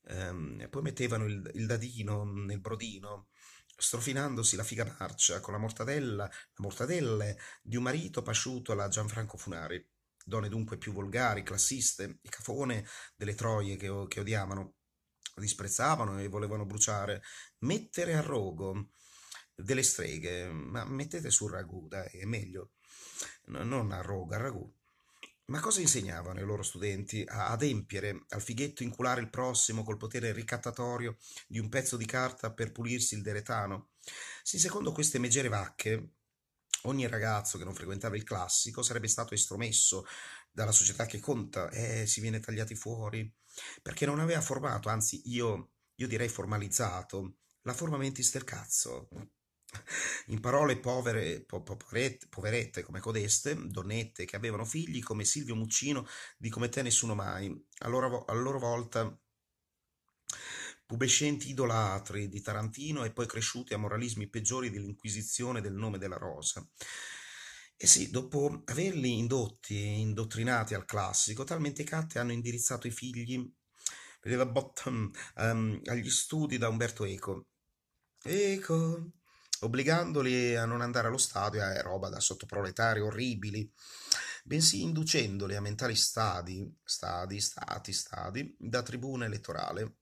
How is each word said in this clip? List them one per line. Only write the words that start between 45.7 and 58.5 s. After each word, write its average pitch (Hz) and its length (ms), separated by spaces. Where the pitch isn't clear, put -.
io 127 120
direi 113 200
formalizzato, 98 1120
la 123 120
forma 156 240
mentis 135 340
del 131 120
cazzo. - 680
In 107 120
parole 127 380
povere, 117 640
po-, 90 200
po-, 95 140
poverette, - 540
poverette 107 540
come - 180
codeste, 110 640
donnette 101 560
che 101 140
avevano 107 260
figli 127 400
come 104 220
Silvio 120 300
Muccino, 117 520
di 110 120
Come 117 200
te 127 120
nessuno 117 340
mai, 98 380
a - 100
loro 127 200
vo-, 120 160
a - 80
loro 131 260